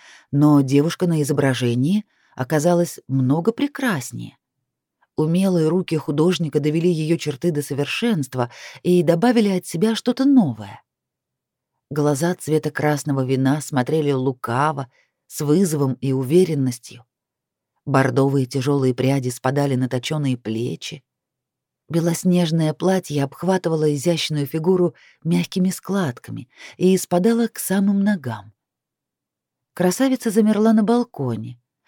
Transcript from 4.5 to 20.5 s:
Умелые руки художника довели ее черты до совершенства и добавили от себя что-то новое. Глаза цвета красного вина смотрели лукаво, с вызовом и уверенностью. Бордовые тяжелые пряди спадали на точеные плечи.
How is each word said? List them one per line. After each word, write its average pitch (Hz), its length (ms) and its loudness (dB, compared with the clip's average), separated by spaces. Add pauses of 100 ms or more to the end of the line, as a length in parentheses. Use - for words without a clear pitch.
Умелые 170 500 2
руки 170 300 0
художника 151 640 0
довели 156 300 0
ее 160 280 0
черты 147 340 -4
до 147 100 -2
совершенства 143 880 -4 (320)
и 180 220 2
добавили 202 460 2
от 180 160 -2
себя 220 300 0
что-то 247 300 -2
новое. 123 560 2 (1080)
Глаза 147 460 0
цвета 151 360 -2
красного 143 540 -2
вина 135 340 0
смотрели 143 540 -2
лукаво, 135 760 -2 (380)
с - 140 -10
вызовом 151 540 2
и 139 180 -2
уверенностью. 135 920 0 (800)
Бордовые 135 600 2
тяжелые 131 480 0
пряди 127 360 0
спадали 139 460 -2
на 123 140 -2
точеные 131 480 -4
плечи. 117 640 -8 (880)